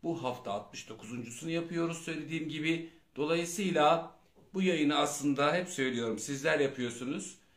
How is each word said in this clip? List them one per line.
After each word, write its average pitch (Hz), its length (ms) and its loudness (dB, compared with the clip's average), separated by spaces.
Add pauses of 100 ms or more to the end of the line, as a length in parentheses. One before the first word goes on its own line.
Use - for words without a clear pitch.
Bu 165 200 -4
hafta 123 300 -6
altmış - 360 -8
dokuzuncusunu 117 640 -10
yapıyoruz 165 480 -2
söylediğim 151 500 -4
gibi. 160 420 -2 (260)
Dolayısıyla 165 1000 2 (400)
bu 190 80 2
yayını 151 340 4
aslında 143 580 2
hep 180 140 0
söylüyorum, 117 500 0
sizler 143 420 0
yapıyorsunuz. 131 760 -2 (180)